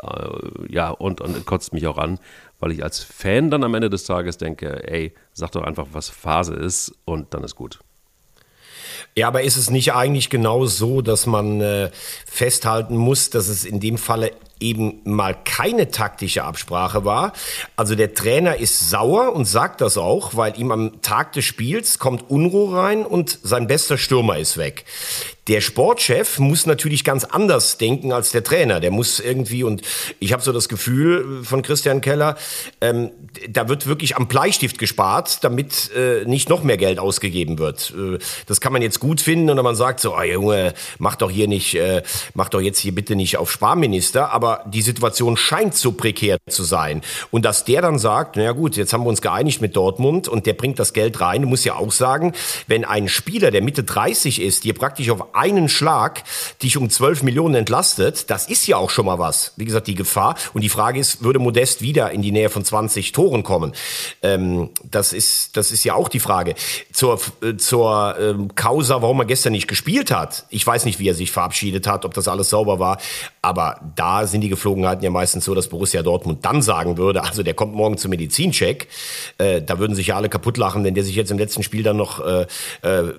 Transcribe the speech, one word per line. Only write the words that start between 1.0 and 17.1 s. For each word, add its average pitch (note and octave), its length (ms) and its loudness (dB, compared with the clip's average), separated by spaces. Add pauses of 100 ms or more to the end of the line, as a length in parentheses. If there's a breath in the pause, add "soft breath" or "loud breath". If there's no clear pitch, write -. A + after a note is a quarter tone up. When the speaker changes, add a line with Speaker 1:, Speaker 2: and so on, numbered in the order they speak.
Speaker 1:
und E2 260 -6
kotzt - 280 -4
mich D#2+ 140 -2
auch D2+ 100 -4
an, D#2+ 220 -4 (380 loud breath)
weil D#2+ 140 -4
ich D2+ 120 -6
als - 200 -8
Fan B2+ 480 0
dann D3 140 2
am A#2+ 80 0
Ende A2 160 0
des G2 160 -4
Tages F2+ 320 -2
denke, D2+ 520 -8
„Ey, D#2+ 240 -4 (200 soft breath)
sag E2 180 -10
doch E2 120 -4
einfach, D2+ 280 -6
was D#2 160 -10
Phase E2 460 -2
ist D#2 400 -4 (100)
und D#2 300 -6
dann C#2 100 -8
ist - 140 -14
gut.“ A#1+ 220 -16 (1400 loud breath)
Speaker 2:
Ja, A#2 100 2
aber C3 160 2
ist C3+ 140 2
es A#2 120 0
nicht C3 240 2
eigentlich C3 360 2
genau A#2 360 2
so, A2+ 360 0
dass A2 240 2
man, G#2 340 2
äh, G2+ 320 0 (340 loud breath)
festhalten A#2 720 0
muss, B2 340 2
dass G#2 200 0
es G2 160 -4
in G2+ 160 -4
dem A2+ 160 -2
Falle A2+ 340 -2 (280)
eben A2 440 -2
mal G2+ 400 0
keine G3+ 460 0
taktische G2 540 -2
Absprache F2 600 -2
war? B2 300 2 (420 loud breath)